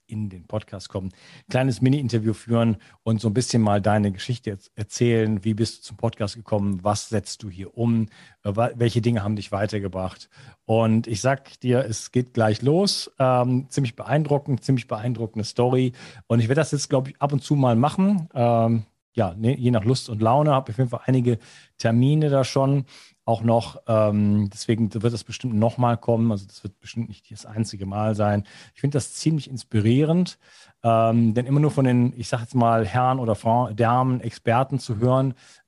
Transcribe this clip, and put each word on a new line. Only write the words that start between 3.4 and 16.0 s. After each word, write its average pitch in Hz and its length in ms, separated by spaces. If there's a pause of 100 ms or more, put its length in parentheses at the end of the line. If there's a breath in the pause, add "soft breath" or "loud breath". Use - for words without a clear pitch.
mal 104 200
deine 104 320
Geschichte 113 380
erz-, 95 260
erzählen, 110 680
wie 110 100
bist 107 240
du - 40
zum - 140
Podcast 107 400
gekommen, 101 480
was 104 240
setzt - 340
du 107 80
hier 92 260
um, 117 300 (380 loud breath)
äh, 104 100
wa-, 117 220
welche 117 240
Dinge 113 240
haben 107 100
dich 101 160
weitergebracht? 98 800 (340 loud breath)
Und 113 440
ich 110 120
sag 135 380
dir, 123 260
es - 280
geht 123 220
gleich 110 280
los, 170 560
ähm, 127 500
ziemlich 131 280
beeindruckend, 143 680
ziemlich 131 240
beeindruckende 110 580
Story 127 480 (360 loud breath)